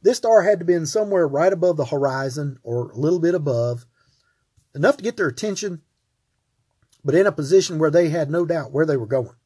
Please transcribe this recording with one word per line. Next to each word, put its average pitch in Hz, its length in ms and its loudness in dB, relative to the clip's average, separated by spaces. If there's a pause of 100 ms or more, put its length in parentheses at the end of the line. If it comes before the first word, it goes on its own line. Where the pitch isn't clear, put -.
This 240 160 2
star 220 260 4
had 202 160 2
to 170 60 -8
be 175 80 2
in 165 120 0
somewhere 196 420 0
right 151 240 2
above 180 260 0
the 139 80 -2
horizon 135 760 -4
or 120 280 -6
a - 60 -14
little 160 220 0
bit 170 160 0
above, 120 500 -2 (920)
enough 175 220 2
to 185 60 -16
get 233 140 -4
their 185 100 0
attention, 185 540 -6 (1200)
but 147 120 0
in 190 120 6
a 196 40 2
position 165 480 0
where 156 120 2
they 170 180 4
had 151 200 -2
no 170 160 0
doubt 156 260 -4
where 147 140 0
they 147 120 0
were 110 100 -6
going. 123 280 -4 (100)